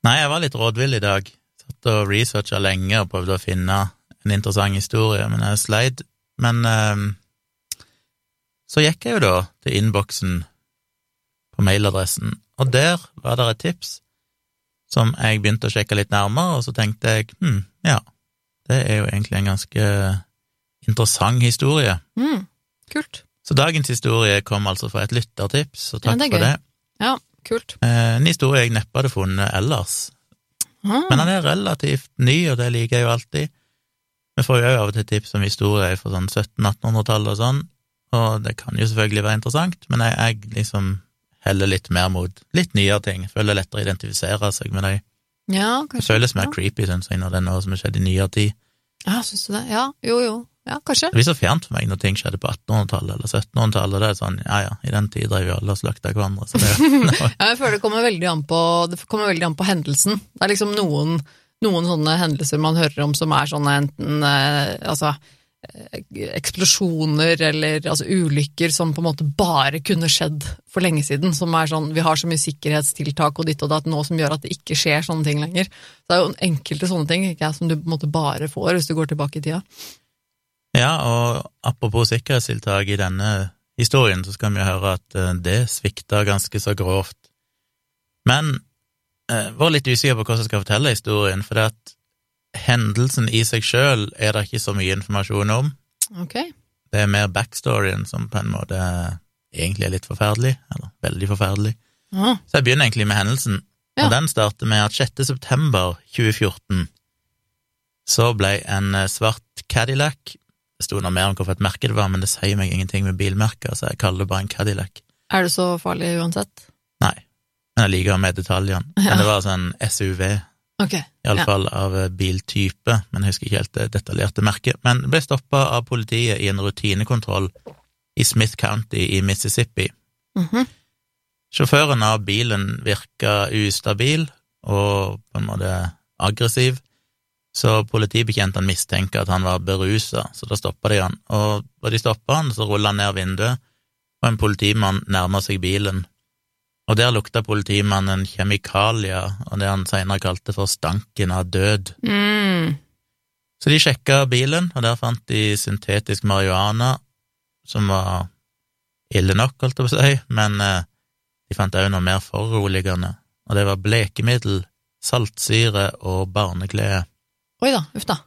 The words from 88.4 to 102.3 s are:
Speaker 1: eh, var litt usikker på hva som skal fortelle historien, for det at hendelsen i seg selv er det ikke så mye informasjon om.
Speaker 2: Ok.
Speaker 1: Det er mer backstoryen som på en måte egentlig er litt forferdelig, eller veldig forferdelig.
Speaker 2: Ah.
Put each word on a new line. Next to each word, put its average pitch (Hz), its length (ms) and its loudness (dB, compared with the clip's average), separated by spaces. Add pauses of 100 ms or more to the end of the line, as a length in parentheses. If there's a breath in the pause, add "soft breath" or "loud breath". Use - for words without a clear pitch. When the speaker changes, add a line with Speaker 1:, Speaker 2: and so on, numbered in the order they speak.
Speaker 1:
eh, 107 260 -4
var 156 140 4
litt 139 180 0
usikker 123 300 2
på 107 80 -4
hva 113 100 0
som 113 80 -2
skal 107 200 -2
fortelle 120 280 2
historien, 101 500 0
for - 120 -8
det 110 180 4
at - 220 -20 (640)
hendelsen 117 760 0
i 113 120 2
seg 110 200 -2
selv 123 540 2
er 107 140 0
det 104 180 0
ikke 117 100 -4
så 101 160 -4
mye 95 200 0
informasjon 101 540 -2
om. 135 220 0 (480)
Speaker 2:
Ok. 170 140 -10 (580)
Speaker 1:
Det 101 80 0
er 104 60 2
mer 101 220 2
backstoryen 101 800 -2
som - 220 -8
på 107 100 -6
en 104 140 -4
måte 90 680 -4 (360)
egentlig 95 320 -4
er 92 100 -2
litt - 100 -8
forferdelig, 110 500 0 (180)
eller - 160 -12 (120)
veldig 95 260 -4
forferdelig. 101 460 0 (380)
Speaker 2:
Ah. 202 240 2 (100)